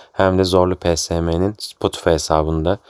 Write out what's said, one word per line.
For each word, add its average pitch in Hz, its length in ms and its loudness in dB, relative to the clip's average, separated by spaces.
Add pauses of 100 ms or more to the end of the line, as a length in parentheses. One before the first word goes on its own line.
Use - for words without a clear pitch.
(120)
hem 95 260 2
de 95 60 4
Zorlu 92 320 2
P 87 200 0
S 85 260 -4
M'nin 87 380 -2
Spotify - 500 -4
hesabında 80 680 0 (120)